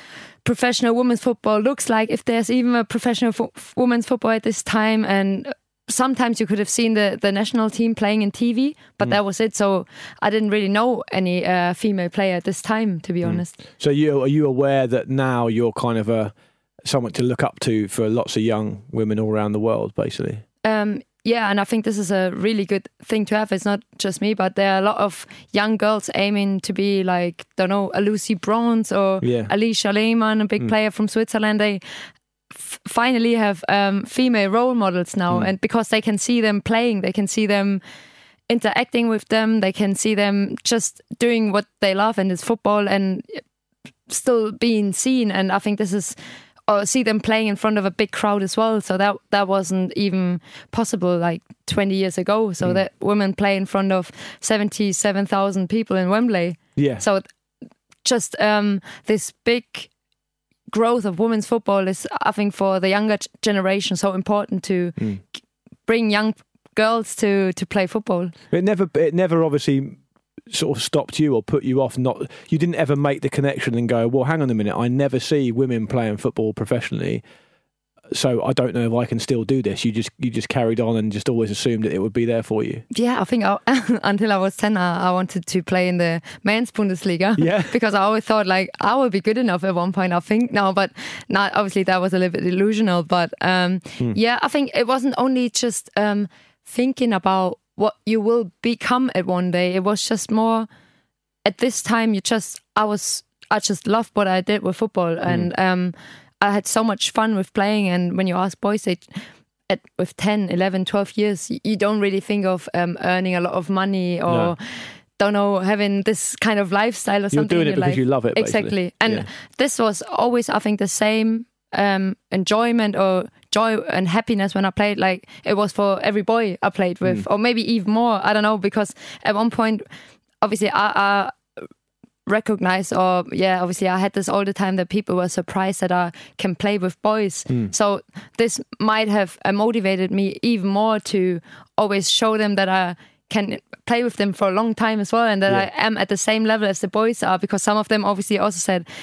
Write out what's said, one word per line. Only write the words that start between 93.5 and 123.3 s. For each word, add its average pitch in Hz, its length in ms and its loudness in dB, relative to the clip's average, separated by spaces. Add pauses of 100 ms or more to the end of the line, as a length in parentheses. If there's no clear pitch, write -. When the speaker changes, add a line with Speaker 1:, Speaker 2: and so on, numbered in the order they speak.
Speaker 2:
Hmm. 120 160 0
Speaker 1:
yeah, 226 280 2
I 277 60 0
think 277 260 0
it 233 120 2
wasn't 254 300 0
only 254 320 2
just, - 480 -4
um, 208 320 2 (380)
thinking 247 480 0
about 190 440 0 (180)
what 208 180 0 (120)
you 220 140 2
will 220 320 0 (100)
become 247 540 0
at 185 100 0
one 180 240 0
day. 180 240 0
It 190 100 0
was 208 240 -2
just 226 220 -4
more, 226 360 0 (800)
at 202 140 -2
this 240 240 -2
time, 226 320 0
you 190 80 -2
just, - 380 -4 (160)
I 214 80 2
was, - 400 -4 (260)
I 214 80 4
just - 300 -2
loved 220 260 0
what 180 140 2
I 185 120 2
did 208 220 0
with 180 140 -2
football. 180 400 0
Speaker 2:
Hmm. 175 120 -4
Speaker 1:
And, 175 300 0
um, 180 360 2 (460)
I 202 120 4
had 202 140 -2
so 220 180 0
much 214 260 -2
fun 220 260 2
with 190 160 -2
playing. 208 360 2
And 180 280 0
when 190 120 0
you 175 80 -2
ask 185 240 -2
boys, 208 240 -2
they, 180 140 -2 (720)
at, 190 120 -2 (180)
with - 180 -4
ten, 208 340 0
eleven, 185 340 0
twelve 202 320 -2
years, 208 340 -2
y-, - 140 -8
you 214 120 0
don't 208 240 0
really 196 200 0
think 202 260 -2
of, 185 280 -2
um, 175 280 -2
earning 185 320 0
a 175 60 0
lot 175 140 -2
of 180 140 -2
money 190 540 0
or, 170 140 2
Speaker 2:
No. 170 200 0 (640)
Speaker 1:
don't 202 140 2
know, 202 260 2
having 202 440 0
this - 340 -2
kind 214 240 0
of 190 100 -2
lifestyle 202 480 0
or - 40 2
Speaker 2:
You're 196 80 -4
Speaker 1:
something 151 180 2 (100)
Speaker 2:
doing 165 40 4
Speaker 1:
in 151 60 2
Speaker 2:
it - 20 2
Speaker 1:
your 127 60 -2
Speaker 2:
because 139 140 2
Speaker 1:
life. 135 80 0
Speaker 2:
you 131 60 2
love 127 200 2
it, 120 120 0
basically. 220 220 0 (280)
Speaker 1:
Exactly. 180 140 -10
And 220 140 2
Speaker 2:
Yeah. 208 100 -4 (340)
Speaker 1:
this 269 200 0
was 220 240 0
always, 240 460 0
I - 120 0
think, 208 180 0
the 202 100 -2
same, 220 580 0 (260)
um, 190 420 0 (160)
enjoyment 214 640 0
or 185 300 2 (260)